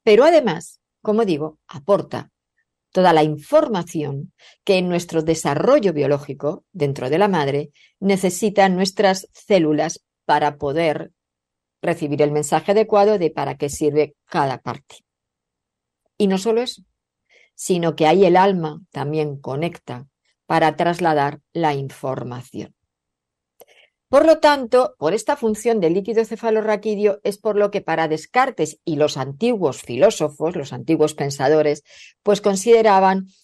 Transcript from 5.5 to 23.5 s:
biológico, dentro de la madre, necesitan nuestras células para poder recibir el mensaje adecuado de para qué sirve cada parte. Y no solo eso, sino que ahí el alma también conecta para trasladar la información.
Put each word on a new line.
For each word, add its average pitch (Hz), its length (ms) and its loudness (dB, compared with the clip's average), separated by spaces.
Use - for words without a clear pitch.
biológico, 143 800 -4
dentro 139 360 -4
de 151 80 0
la 202 120 2
madre, 147 420 -2
necesitan 190 760 0
nuestras 190 560 0
células 156 720 0
para 147 320 0
poder 151 560 -4
recibir 156 400 -2
el 147 120 2
mensaje 151 400 -2
adecuado 214 460 2
de 160 100 0
para 143 260 -6
qué 143 140 -4
sirve 147 460 0
cada 139 320 -2
parte. - 400 -12
Y 208 100 2
no 190 100 0
solo 226 240 -2
eso, - 200 -10
sino 170 420 -2
que 165 100 2
ahí 180 160 4
el 180 140 6
alma 185 440 0
también 143 460 -6
conecta 139 680 -10
para 156 320 0
trasladar 160 640 -2
la 160 220 -2
información. 131 1000 -10